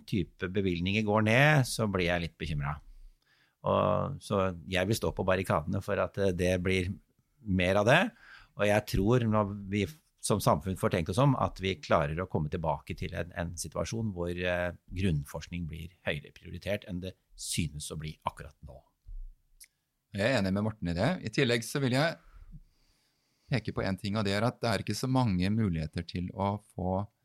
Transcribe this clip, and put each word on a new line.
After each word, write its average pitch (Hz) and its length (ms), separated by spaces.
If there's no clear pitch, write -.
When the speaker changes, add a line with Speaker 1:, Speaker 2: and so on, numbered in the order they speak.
Speaker 1:
type 95 420
bevilgninger 95 560
går 107 200
ned, 131 420
så 113 260
blir 92 160
jeg 87 140
litt 85 160
bekymret. 76 420
Og, 98 580
så 95 340
jeg 92 200
vil 110 80
stå 90 180
på 95 120
barrikadene 95 580
for 98 160
at, 92 180
eh, 98 140
det 90 320
blir 92 300
mer 95 320
av 104 80
det. 175 260
Og 101 80
jeg 104 220
tror, 107 320
når 104 240
vi 101 160
som 107 180
samfunn 92 380
får - 140
tenkt 85 180
oss 90 80
om, 135 180
at 98 240
vi 95 160
klarer 78 440
å 92 80
komme 78 220
tilbake 80 460
til - 180
en, 87 220
en 87 200
situasjon 87 580
hvor, 87 180
eh, 87 400
grunnforskning 87 760
blir 82 220
høyere 78 280
prioritert 87 540
enn 90 120
det 92 140
synes 73 560
å 82 60
bli 78 280
akkurat - 300
nå. 64 140
Speaker 2:
Jeg 101 120
er 127 140
enig 95 140
med 101 100
Morten 107 260
i 85 40
det. 98 160
I 117 60
tillegg 120 340
så - 160
vil 131 140
jeg 151 240
peke 113 240
på 113 100
en 98 140
ting, 101 200
og 110 80
det 98 120
er 104 80
at 123 160
det 117 80
er 110 140
ikke 107 140
så 131 120
mange 104 400
muligheter 87 560
til 90 280
å 101 240
få 92 240